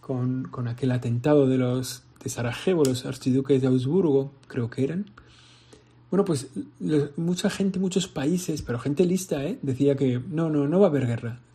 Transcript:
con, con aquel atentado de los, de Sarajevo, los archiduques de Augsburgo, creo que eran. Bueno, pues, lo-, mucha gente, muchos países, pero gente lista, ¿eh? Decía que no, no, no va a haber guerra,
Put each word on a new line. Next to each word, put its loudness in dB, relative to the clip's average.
con, -2
con -8
aquel -2
atentado 4
de 4
los, -2
de -6
Sarajevo, 0
los 0
archiduques 0
de 2
Augsburgo, 2
creo -4
que -2
eran. -4
Bueno, 2
pues, -2
lo-, 0
mucha -2
gente, -2
muchos 0
países, -4
pero -6
gente 2
lista, -2
¿eh? -4
Decía 2
que 0
no, -2
no, 0
no 2
va 6
a 2
haber 0
guerra, -4